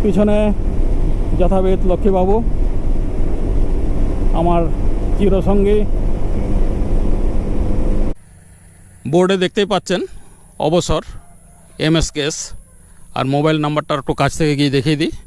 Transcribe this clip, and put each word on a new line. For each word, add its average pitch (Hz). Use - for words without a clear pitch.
পিছনে 208
যথাবিধ 175
লক্ষ্মীবাবু, 185
আমার 170
চিরসঙ্গী। 202
বোর্ডে 180
দেখতেই 190
পাচ্ছেন 180
অবসর, 160
এমএসকেএস। 151
আর 127
মোবাইল 156
নাম্বারটা 151
একটু 143
কাছ 143
থেকে 151
গিয়ে 139
দেখিয়ে 143
দিই। 285